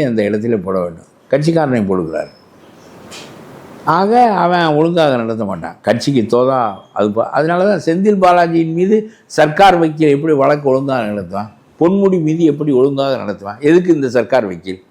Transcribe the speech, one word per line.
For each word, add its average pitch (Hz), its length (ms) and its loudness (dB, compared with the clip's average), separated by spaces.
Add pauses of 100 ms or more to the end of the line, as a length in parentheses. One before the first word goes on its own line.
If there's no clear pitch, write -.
அந்த 113 180 -2
இடத்துல 107 400 -2
போட 95 180 -4
வேண்டும். 85 280 -8 (220)
கட்சிக்காரனை 147 560 0
போடுகிறார். 80 440 -4 (1500)
ஆக 214 460 2
அவன் 175 460 0
ஒழுங்காக 156 400 2
நடத்த 113 280 -4
மாட்டான். 85 380 -8
கட்சிக்கு 117 440 0
தோதா 120 680 0
அது 104 200 -2
ப-, 113 180 -2
அதனால 175 380 0
தான் 185 160 -2
செந்தில் 190 380 0
பாலாஜியின் 170 500 2
மீது 214 380 0 (160)
சர்க்கார் 170 520 4
வக்கீல் 156 360 2
எப்படி 156 200 0
வழக்கு 143 340 2
ஒழுங்காக 131 380 0
நடத்துவான், 101 440 -8 (300)
பொன்முடி 190 400 0
மீது 160 240 -2
எப்படி 151 280 0
ஒழுங்காக 135 440 0
நடத்துவான்? 101 440 -10
எதுக்கு 170 340 2
இந்த 139 140 -2
சர்க்கார் 117 380 0
வக்கீல்? 92 340 -10 (100)